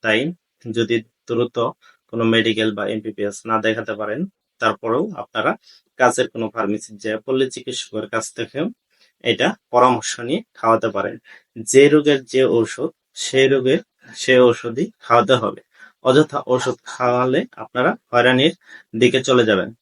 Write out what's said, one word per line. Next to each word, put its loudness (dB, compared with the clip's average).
তাই 2
যদি -2
দ্রুত -4
কোনো -4
মেডিকেল 2
বা -6
এমবিবিএস -6
না -4
দেখাতে -2
পারেন, -8
তারপরেও -2
আপনারা -6
কাছের 2
কোনো -6
ফার্মেসি -6
যেয়ে -6
পল্লী -2
চিকিৎসকের -10
কাছ -6
থেকে -10
এটা 0
পরামর্শ 2
নিয়ে -4
খাওয়াতে 0
পারেন। -6
যে 6
রোগের 4
যে 0
ঔষধ, -2
সেই 0
রোগের 2
সে 0
ঔষধই 2
খাওয়াতে 2
হবে। -2
অযথা 2
ওষুধ -2
খাওয়ালে -2
আপনারা -2
হয়রানির 2
দিকে 2
চলে 4
যাবেন। 0